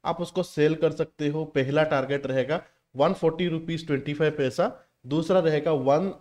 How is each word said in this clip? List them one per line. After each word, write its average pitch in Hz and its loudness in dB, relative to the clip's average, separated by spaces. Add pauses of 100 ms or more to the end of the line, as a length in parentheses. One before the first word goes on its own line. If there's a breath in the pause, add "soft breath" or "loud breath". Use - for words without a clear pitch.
आप 170 -4
उसको 175 -4
सेल 156 2
कर 160 0
सकते 151 -4
हो। 151 -2
पहला 143 0
टारगेट 143 0
रहेगा 131 -2 (320 soft breath)
वन 156 2
फ़ोर्टी 175 0
रुपीज 165 -4
ट्वेंटी 143 -2
फ़ाइव 151 0
पैसा, 165 -2 (180)
दूसरा 165 2
रहेगा 160 2
वन 151 2